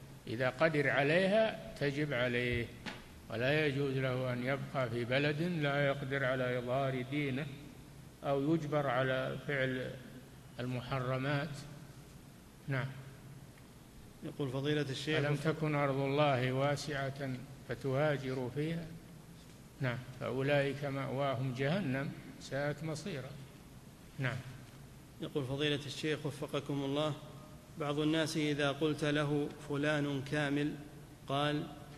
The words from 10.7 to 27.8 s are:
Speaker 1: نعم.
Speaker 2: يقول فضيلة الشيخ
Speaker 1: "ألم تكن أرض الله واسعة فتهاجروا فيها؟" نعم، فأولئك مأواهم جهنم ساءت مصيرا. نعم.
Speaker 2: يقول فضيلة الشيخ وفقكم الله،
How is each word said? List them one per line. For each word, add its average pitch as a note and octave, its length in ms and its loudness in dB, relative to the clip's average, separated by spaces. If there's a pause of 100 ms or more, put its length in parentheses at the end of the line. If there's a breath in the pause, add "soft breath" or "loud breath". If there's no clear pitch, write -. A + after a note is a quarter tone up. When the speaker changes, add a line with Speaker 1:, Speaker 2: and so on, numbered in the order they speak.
Speaker 1:
نعم. C3+ 180 0 (1400)
Speaker 2:
يقول D3 260 -4
فضيلة C#3+ 400 2
الشيخ D3+ 280 0
Speaker 1:
"ألم C#3+ 180 2
تكن D3+ 380 2
أرض C#3 260 4
الله C3+ 520 4
واسعة C#3 800 0 (380)
فتهاجروا C3 840 2
فيها؟" E3 360 -2 (920)
نعم، B2 180 0 (220)
فأولئك C#3 640 2
مأواهم C3+ 720 0
جهنم C#3+ 520 0 (300)
ساءت D3 440 -2
مصيرا. D3+ 440 -4 (880)
نعم. B2+ 180 0 (840)
Speaker 2:
يقول D#3 240 0
فضيلة C#3 420 2
الشيخ D3+ 400 -2
وفقكم C#3+ 580 -2
الله، C#3+ 300 2 (640)